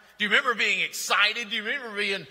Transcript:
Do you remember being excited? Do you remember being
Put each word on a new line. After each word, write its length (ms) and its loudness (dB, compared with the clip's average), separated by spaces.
Do 80 0
you 40 0
remember 240 4
being 280 0
excited? 680 0
Do 60 -6
you 80 -4
remember 340 -6
being 340 -2